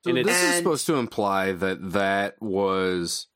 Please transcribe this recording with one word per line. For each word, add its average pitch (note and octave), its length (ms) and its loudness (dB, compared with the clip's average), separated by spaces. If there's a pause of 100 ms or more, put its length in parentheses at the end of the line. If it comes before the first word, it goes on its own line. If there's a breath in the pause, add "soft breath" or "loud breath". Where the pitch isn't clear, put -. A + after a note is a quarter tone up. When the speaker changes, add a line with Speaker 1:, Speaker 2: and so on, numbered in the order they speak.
Speaker 1:
So F3 60 -2
Speaker 2:
And B2+ 80 2
Speaker 1:
this B2 100 2
Speaker 2:
it's F3 80 2
Speaker 1:
is F3+ 140 4
Speaker 3:
And F3 80 2
Speaker 1:
supposed E3+ 280 0
to E3 100 2
imply G2 560 0
that F#2 400 -4
that G2 480 0
was F#2+ 960 -2